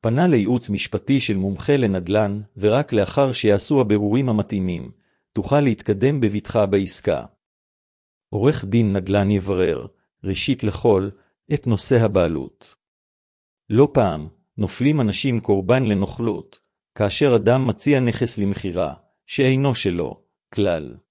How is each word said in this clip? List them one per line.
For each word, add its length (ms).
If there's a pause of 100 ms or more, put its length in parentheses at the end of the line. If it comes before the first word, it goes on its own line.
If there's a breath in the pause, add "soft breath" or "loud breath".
פנה 260
לייעוץ 420
משפטי 500
של 180
מומחה 400
לנדל"ן, 640 (160)
ורק 360
לאחר 380
שיעשו 500
הבירורים 480
המתאימים, 640 (420)
תוכל 260
להתקדם 600
בבטחה 460
בעסקה. 600 (1040)
עורך 360
דין 280
נדל"ן 380
יברר, 560 (360)
ראשית 400
לכל, 460 (440 soft breath)
את 140
נושא 280
הבעלות. 800 (960)
לא 240
פעם, 340 (300)
נופלים 440
אנשים 380
קורבן 440
לנוכלות, 760 (360)
כאשר 400
אדם 320
מציע 320
נכס 380
למכירה, 560 (340)
שאינו 480
שלו, 480 (300)
כלל. 440 (140)